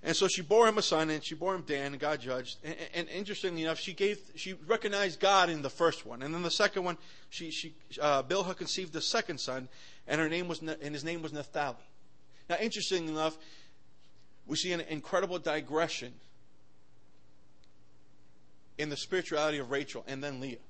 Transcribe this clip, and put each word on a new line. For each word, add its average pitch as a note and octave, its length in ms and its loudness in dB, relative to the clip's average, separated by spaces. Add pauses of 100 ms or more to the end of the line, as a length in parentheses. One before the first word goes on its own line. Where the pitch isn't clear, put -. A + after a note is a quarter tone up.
And D#3+ 120 2
so F#3+ 140 6
she F3+ 140 0
bore G#3+ 260 10
him G#3+ 100 6
a G3+ 40 4
son, D#3+ 280 4
and D#3 120 0
she - 120 -6
bore F3 200 0
him F3+ 120 -2
Dan, C#3 260 0
and C#3 80 -8
God D3 200 2
judged. B2+ 420 -4
And, D#3 160 -6
and, D#3+ 160 -8
and E3+ 140 -2
interestingly F#3 540 -2
enough, D#3+ 180 0
she F#3+ 120 -6
gave, G3 260 2 (180)
she F#3 160 -6
recognized G3+ 640 2
God F#3+ 320 10
in D3+ 120 0
the C3+ 80 0
first E3 360 4
one. A#2+ 160 -8
And D3 100 -4
then E3+ 100 -2
the E3+ 80 2
second G3 340 4
one, F3 140 0 (320)
she, E3 200 -8
she, D#3 240 -6 (260)
uh, D3 220 6
Bilhah F3+ 340 2
conceived F3 360 -2
the D#3 80 -2
second F3+ 380 2
son, C3 300 -4 (380)
and D3+ 140 4
her D#3+ 80 4
name F3 180 0
was, D#3+ 160 -4
Na-, D#3+ 180 -4
and D3 140 -6
his C#3+ 100 -6
name E3+ 160 -2
was D#3 120 -6
Naphtali. C#3+ 440 -2 (720)
Now, E3+ 120 2
interestingly F#3 520 0
enough, D#3+ 240 2 (1120)
we D#3 80 -2
see F3+ 160 0
an E3+ 80 0
incredible F3 580 0
digression D3+ 760 0 (2750)
in D3+ 100 0
the D3 80 -2
spirituality D#3 640 2
of B2 120 -4
Rachel C3+ 380 -2
and C3+ 160 -6
then C3+ 160 -4
Leah. C3 160 -6 (140)